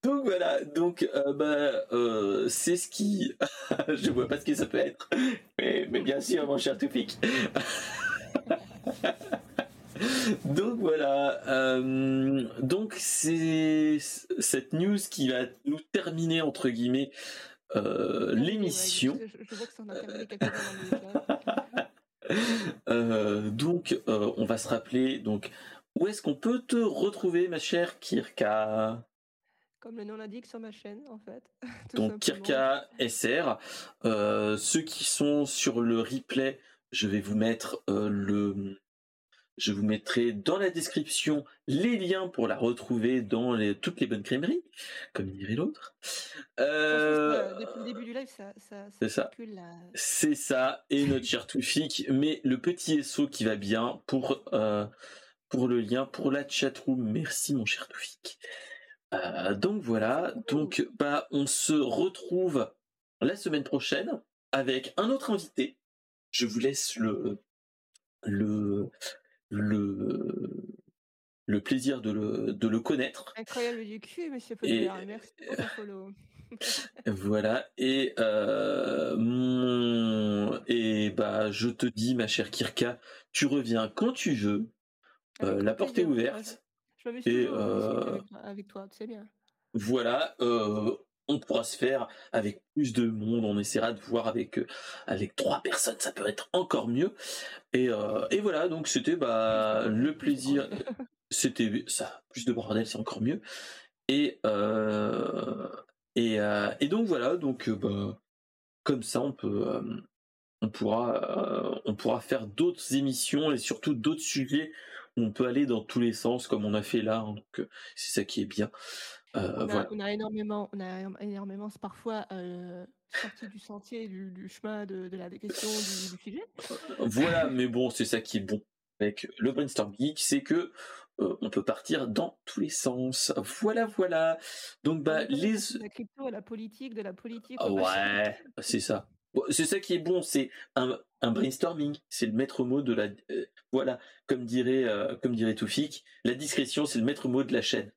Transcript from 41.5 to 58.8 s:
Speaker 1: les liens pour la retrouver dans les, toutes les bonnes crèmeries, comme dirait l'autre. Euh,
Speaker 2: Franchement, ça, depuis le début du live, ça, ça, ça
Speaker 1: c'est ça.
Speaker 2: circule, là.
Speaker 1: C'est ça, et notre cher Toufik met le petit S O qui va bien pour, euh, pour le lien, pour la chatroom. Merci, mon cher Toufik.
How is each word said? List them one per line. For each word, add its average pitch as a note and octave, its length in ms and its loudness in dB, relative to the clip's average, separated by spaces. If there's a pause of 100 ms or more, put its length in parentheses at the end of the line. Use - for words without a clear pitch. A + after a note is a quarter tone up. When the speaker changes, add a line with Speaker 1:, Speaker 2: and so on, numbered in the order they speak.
Speaker 1:
les G3 320 2
liens F#3+ 300 0
pour A2+ 200 0
la F#2 80 0
retrouver A#2+ 640 2
dans A2+ 320 0
les, G#2+ 260 2
toutes - 220 -4
les - 60 2
bonnes G#2 160 -2
crèmeries, F3+ 420 0 (480)
comme F#2+ 180 -4
dirait G2 260 -4
l'autre. G3+ 380 -4 (640)
Euh, D3+ 720 4 (180)
Speaker 2:
Franchement, G2 80 -8
ça, - 80 -8
depuis - 140 -10
le - 40 -8
début A#3 220 -8
du A#3 80 -10
live, C4 140 -8
ça, G3 300 -18
ça, - 180 -20 (140)
ça G3 100 -20
Speaker 1:
c'est - 100 0
ça. - 200 -2
Speaker 2:
circule, A3 240 -14
là. F3 160 -16 (240)
Speaker 1:
C'est - 400 2
ça, C3+ 560 0
et C#3+ 160 4
notre C3+ 200 0
cher - 200 -2
Toufik D3 640 -2
met C#3+ 360 2
le C3 160 4
petit F3 380 0
S - 200 -2
O D3 100 4
qui - 160 -4
va G#2+ 120 2
bien A2+ 500 0
pour, C3+ 360 0 (120)
euh, G#2+ 320 2 (640)
pour B2+ 180 2
le A#2+ 120 4
lien, B2 260 0
pour - 260 0
la C#3+ 160 -2
chatroom. C3 600 0
Merci, D3 440 0
mon A2+ 120 2
cher - 220 -2
Toufik. - 500 -14 (760)